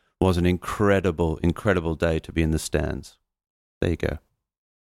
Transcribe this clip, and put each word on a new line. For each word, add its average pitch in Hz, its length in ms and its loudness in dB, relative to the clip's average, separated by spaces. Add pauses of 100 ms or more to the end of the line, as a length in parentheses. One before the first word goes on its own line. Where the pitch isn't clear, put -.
(200)
was 92 160 4
an 87 100 2
incredible, 90 960 0
incredible 85 520 0
day 82 260 0
to - 120 -14
be 82 100 0
in 78 80 2
the 78 80 0
stands. 71 580 -6 (640)
There 90 100 0
you 82 60 -2
go. - 220 -6 (640)